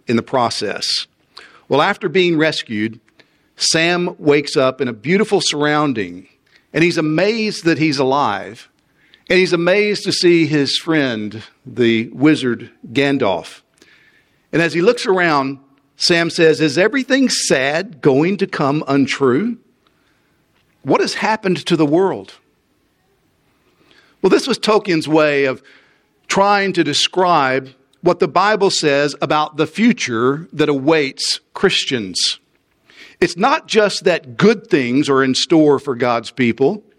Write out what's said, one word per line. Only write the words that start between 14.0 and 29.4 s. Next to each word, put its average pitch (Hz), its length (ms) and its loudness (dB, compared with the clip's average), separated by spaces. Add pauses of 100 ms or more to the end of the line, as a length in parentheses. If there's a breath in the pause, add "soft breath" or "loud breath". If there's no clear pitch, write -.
And 156 100 0
as 160 120 -2
he 170 60 0
looks 233 260 2
around, 151 520 0 (380)
Sam 170 340 0
says, 156 300 4
"Is 151 180 0
everything 254 500 2
sad 151 720 -2
going 151 360 2
to 196 100 -2
come 151 400 -2
untrue? 139 720 0 (1200)
What 165 180 0
has 302 140 -2
happened 202 520 -2
to 175 80 2
the 156 100 2
world?" 151 500 -2 (1900 soft breath)
Well, 190 80 2
this - 160 2
was 254 140 -4
Tolkien's 196 480 0
way 147 380 2
of 131 180 -6 (640 soft breath)
trying 196 460 2
to 170 100 0
describe 139 840 0 (320)
what 175 180 2
the 185 80 2
Bible 190 420 2
says 143 500 0
about 151 360 -2